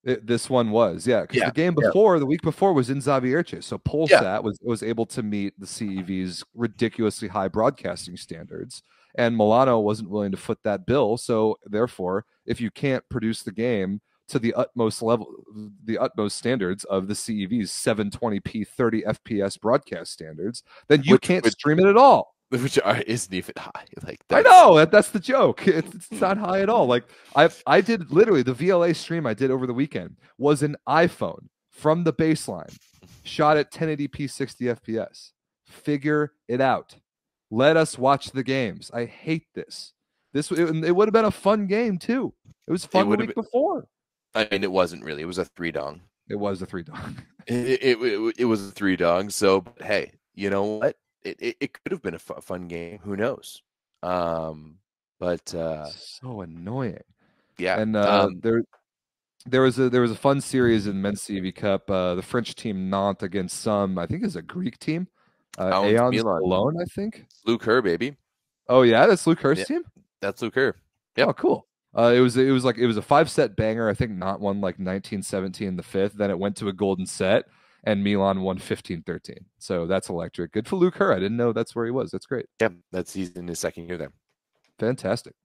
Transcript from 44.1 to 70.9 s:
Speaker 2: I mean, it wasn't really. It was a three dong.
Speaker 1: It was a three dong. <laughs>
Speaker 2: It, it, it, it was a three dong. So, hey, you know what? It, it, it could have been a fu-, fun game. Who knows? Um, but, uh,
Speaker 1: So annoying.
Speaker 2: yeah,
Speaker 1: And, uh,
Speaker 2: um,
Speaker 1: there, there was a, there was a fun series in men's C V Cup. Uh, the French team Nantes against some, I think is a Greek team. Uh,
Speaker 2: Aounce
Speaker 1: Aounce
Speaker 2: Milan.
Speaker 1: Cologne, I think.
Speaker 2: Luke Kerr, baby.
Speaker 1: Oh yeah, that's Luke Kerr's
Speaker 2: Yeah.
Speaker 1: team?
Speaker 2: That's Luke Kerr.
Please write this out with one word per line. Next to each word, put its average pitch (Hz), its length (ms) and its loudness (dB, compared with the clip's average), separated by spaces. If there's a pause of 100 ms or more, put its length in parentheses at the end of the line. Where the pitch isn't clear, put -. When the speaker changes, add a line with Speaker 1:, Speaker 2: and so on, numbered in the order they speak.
Speaker 2:
I 107 160 0
mean, 101 140 -2
it 95 80 -2
wasn't 87 320 0
really. 76 200 -8
It - 20 -8
was 90 140 -6
a 87 40 -2
three 85 300 -8
dong. 73 260 -8 (300)
Speaker 1:
It 104 60 -6
was 101 260 -6
a 92 40 -8
three 90 180 -10
dong. - 340 -14 (100)
<laughs> - 0 - (200)
Speaker 2:
It, 120 340 -2
it, 123 200 2
it, 113 360 -2
it 120 80 0
was 107 200 0
a 98 60 -16
three 95 240 0
dong. 90 360 2
So, 95 340 2 (160)
hey, 95 300 -2 (240)
you 98 140 -6
know 98 140 -2
what? 107 320 -2 (280)
It, 95 180 -10
it, 113 180 -6
it - 140 -6
could - 180 -12
have 196 100 -8
been 90 120 -6
a 82 60 -14
fu-, - 200 -14
fun 90 300 -12
game. 85 340 -12
Who 98 140 -8
knows? - 440 -6 (420)
Um, 82 760 -4 (420)
but, 87 340 -6
uh, 80 340 -6
Speaker 1:
So 107 540 -16
annoying. 90 600 -10 (560)
Speaker 2:
yeah, 90 220 -2
Speaker 1:
And, 110 180 -2
uh, 101 280 4
Speaker 2:
um, 92 160 -6
Speaker 1:
there, 113 200 0 (840)
there 131 160 4
was 127 160 2
a, 127 100 2
there 123 120 4
was 117 100 2
a 104 40 -6
fun 139 240 2
series 117 480 2
in 95 140 -4
men's 101 220 -4
C 98 160 -6
V 92 120 -6
Cup. 98 380 -4
Uh, 90 260 -2
the 92 60 -6
French - 340 -6
team 95 340 -6
Nantes 98 340 -2
against 92 360 -6
some, 101 380 0
I 85 80 -4
think 175 180 -6
is - 120 -6
a 85 60 -8
Greek 165 360 -8
team. 170 300 -6 (500)
Uh, 95 80 -4
Speaker 2:
Aounce 98 340 2
Speaker 1:
Aounce 123 160 2
Speaker 2:
Milan. 107 260 0
Speaker 1:
Cologne, 98 400 0
I 175 40 -6
think. 202 400 -10 (200)
Speaker 2:
Luke 113 180 -2
Kerr, 117 180 4
baby. 104 340 -2 (540)
Speaker 1:
Oh 127 140 6
yeah, 120 240 8
that's 196 200 2
Luke 160 120 4
Kerr's 151 200 0
Speaker 2:
Yeah. 190 60 -4
Speaker 1:
team? 339 180 -6 (380)
Speaker 2:
That's 98 200 -6
Luke 113 120 -6
Kerr. 131 220 0 (420)